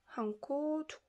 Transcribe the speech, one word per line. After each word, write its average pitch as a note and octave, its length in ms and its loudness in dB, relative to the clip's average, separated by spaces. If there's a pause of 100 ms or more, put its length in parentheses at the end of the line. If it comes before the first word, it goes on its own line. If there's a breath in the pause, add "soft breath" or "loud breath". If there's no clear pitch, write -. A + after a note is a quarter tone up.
한 G#3+ 340 -2
코, D4+ 480 2
두 - 100 -10 (100)